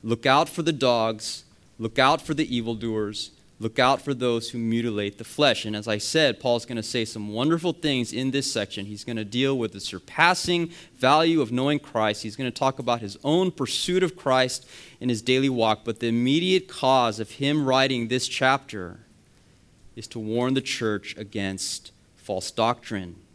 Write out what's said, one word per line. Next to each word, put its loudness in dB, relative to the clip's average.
Look -2
out 4
for -8
the 0
dogs. -2
Look -4
out 4
for -4
the -2
evildoers. -4
Look -4
out 4
for -4
those -2
who -8
mutilate -2
the -14
flesh. 2
And -4
as -6
I 0
said, 2
Paul's 0
gonna -6
say -2
some -8
wonderful 0
things -2
in -2
this -2
section. -4
He's -12
gonna -6
deal 0
with -2
the -14
surpassing 0
value 4
of 0
knowing 0
Christ. 0
He's -10
gonna -4
talk -2
about 0
his -10
own 2
pursuit 0
of 0
Christ 0
in -2
his 0
daily 2
walk. 2
But -6
the -2
immediate 2
cause 2
of -8
him 0
writing 2
this -2
chapter -2
is -14
to -10
warn 0
the 2
church -4
against -6
false -6
doctrine. -2